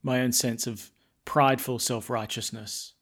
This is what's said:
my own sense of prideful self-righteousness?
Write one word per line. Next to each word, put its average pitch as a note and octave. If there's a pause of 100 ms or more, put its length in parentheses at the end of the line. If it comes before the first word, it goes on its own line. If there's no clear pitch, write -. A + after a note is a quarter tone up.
my B2+
own B2+
sense A#2+
of A2+ (340)
prideful C3+
self-righteousness? A2+